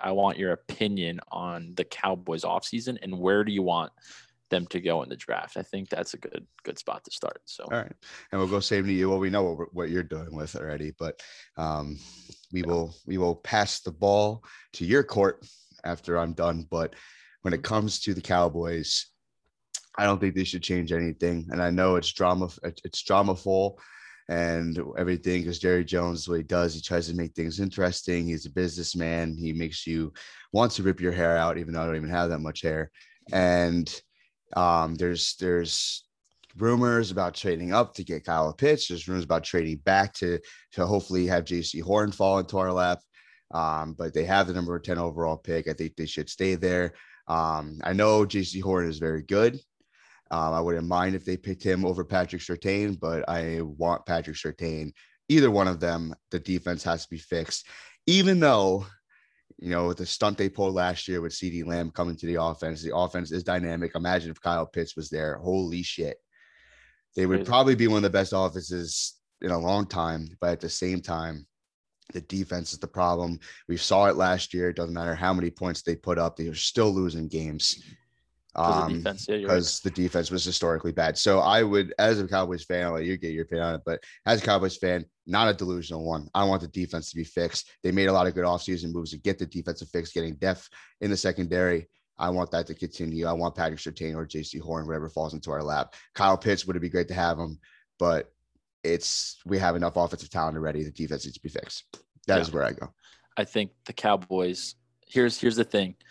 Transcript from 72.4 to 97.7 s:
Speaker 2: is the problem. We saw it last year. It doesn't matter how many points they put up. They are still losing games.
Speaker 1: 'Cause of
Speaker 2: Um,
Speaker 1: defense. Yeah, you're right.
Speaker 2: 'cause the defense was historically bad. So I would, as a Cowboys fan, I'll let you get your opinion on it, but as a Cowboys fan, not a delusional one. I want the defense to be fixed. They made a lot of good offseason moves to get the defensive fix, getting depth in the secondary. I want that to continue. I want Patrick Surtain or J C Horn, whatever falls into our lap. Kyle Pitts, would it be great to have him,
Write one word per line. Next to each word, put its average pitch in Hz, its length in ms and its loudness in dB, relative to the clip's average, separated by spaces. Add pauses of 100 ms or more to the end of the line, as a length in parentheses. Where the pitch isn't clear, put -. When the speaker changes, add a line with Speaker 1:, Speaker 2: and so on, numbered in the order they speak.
Speaker 2:
is 78 60 -12
the - 80 -8
problem. 87 520 0 (280)
We 85 100 -2
saw 101 300 6
it 87 80 6
last 92 400 2
year. 90 140 0
It 85 60 -4
doesn't 85 200 -4
matter 85 180 -2
how 90 220 2
many 90 160 0
points 87 320 -4
they 85 120 0
put 87 220 -2
up. 82 180 0
They 82 120 -6
are 80 80 -6
still 107 360 2
losing 85 360 -2
games. 78 500 -2 (800)
Speaker 1:
'Cause 82 200 4
of 82 60 2
Speaker 2:
Um, 82 160 -2
Speaker 1:
defense. 98 280 -6
Yeah, 104 80 0
you're 98 140 -2
right. 95 60 6
Speaker 2:
'cause 87 260 0
the 98 100 -4
defense 87 400 0
was 90 140 -2
historically 85 480 -2
bad. 80 240 0
So 98 220 6
I 104 220 6
would, 101 380 2
as 107 220 4
a 95 40 -4
Cowboys 92 380 -2
fan, 87 220 -2
I'll 85 80 -2
let 80 100 -2
you 92 140 -2
get 82 160 -6
your 80 100 -4
opinion 82 240 -2
on 82 80 -2
it, 80 100 -8
but 82 160 -4 (240)
as 110 160 4
a - 40 -6
Cowboys 95 320 2
fan, 90 260 0 (220)
not 104 240 4
a 104 40 4
delusional 85 520 -6
one. 78 280 -4
I 98 120 2
want 95 160 2
the 82 80 -8
defense 87 400 -6
to 82 80 -10
be 82 80 -6
fixed. - 440 -4 (140)
They 92 80 2
made 95 140 4
a 95 80 6
lot 90 140 6
of 87 60 0
good 90 120 0
offseason 87 480 -2
moves 82 180 -6
to 80 60 -10
get - 220 -2
the 90 60 -4
defensive 80 440 -8
fix, 82 240 -6
getting 82 220 -4
depth 90 340 -2 (320)
in 104 100 0
the 98 60 0
secondary. 90 720 0 (280)
I 87 120 -2
want 90 220 -2
that 85 160 0
to 80 80 -10
continue. 82 500 -6
I 82 80 0
want 85 220 -2
Patrick 80 260 -4
Surtain 80 340 -8
or 80 100 -6
J 78 160 -8
C 78 160 -12
Horn, 80 300 -6
whatever 78 220 -6
falls 78 240 -6
into 78 180 -10
our 73 100 -4
lap. 73 320 -4 (200)
Kyle 98 240 4
Pitts, 98 280 0
would 90 120 -4
it - 20 -2
be 85 80 -2
great 85 220 0
to 92 40 -8
have 85 240 0
him, 80 220 -8 (400)